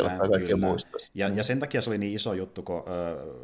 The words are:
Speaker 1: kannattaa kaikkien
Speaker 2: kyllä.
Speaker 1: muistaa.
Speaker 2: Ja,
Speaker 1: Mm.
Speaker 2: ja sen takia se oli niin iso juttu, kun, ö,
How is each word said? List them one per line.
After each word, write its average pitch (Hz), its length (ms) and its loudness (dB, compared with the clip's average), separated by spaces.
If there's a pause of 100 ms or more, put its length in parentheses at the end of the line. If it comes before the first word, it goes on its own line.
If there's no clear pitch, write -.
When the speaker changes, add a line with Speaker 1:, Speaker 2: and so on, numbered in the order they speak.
Speaker 1:
kannattaa 95 260 2
kaikkien 92 280 4
Speaker 2:
kyllä. 92 100 4
Speaker 1:
muistaa. - 320 -2 (140)
Speaker 2:
Ja, 98 160 0
Speaker 1:
Mm. 101 80 0
Speaker 2:
ja 107 60 2
sen 131 160 0
takia 139 220 0
se 120 80 -2
oli 107 80 0
niin 101 180 0
iso 107 180 -2
juttu, 92 300 -6
kun, 87 240 -4
ö, 87 300 -4 (260)